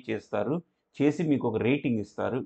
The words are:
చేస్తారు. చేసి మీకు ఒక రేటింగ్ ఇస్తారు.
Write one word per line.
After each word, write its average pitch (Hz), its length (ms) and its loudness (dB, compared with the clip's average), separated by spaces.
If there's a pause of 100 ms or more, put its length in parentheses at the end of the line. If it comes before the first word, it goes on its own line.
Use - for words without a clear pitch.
చేస్తారు. 110 520 -4 (420)
చేసి 147 280 2
మీకు 143 220 2
ఒక 107 160 0
రేటింగ్ 123 380 2
ఇస్తారు. 101 460 -4